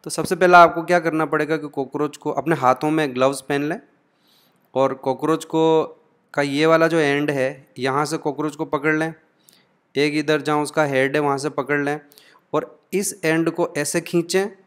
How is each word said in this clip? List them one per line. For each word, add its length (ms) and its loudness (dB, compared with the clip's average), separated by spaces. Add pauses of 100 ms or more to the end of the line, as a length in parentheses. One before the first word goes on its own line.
तो 60 -12
सबसे 260 -4
पहला 260 8
आपको 200 4
क्या 180 2
करना 260 -2
पड़ेगा 300 -2
कि 120 -8
कॉकरोच 480 -6
को 140 -6
अपने 260 -2
हाथों 340 2
में 240 -2
ग्लव्स 260 0
पहन 280 -4
लें 120 -6 (960)
और 200 2
कॉकरोच 500 -4
को, 400 2 (500)
का 80 0
ये 240 0
वाला 220 4
जो 100 0
एंड 320 0
है, 380 -4 (100)
यहाँ 260 -2
से 120 -6
कॉकरोच 400 -6
को 80 -6
पकड़ 320 -2
लें, 180 -4 (800)
एक 200 0
इधर 260 0
जहाँ 220 0
उसका 220 -2
हेड 320 0
है 60 0
वहाँ 160 0
से 120 -6
पकड़ 340 -4
लें 160 -4 (540)
और 260 -6 (120)
इस 320 -4
एंड 260 0
को 260 -4
ऐसे 240 -4
खींचें 480 -2 (180)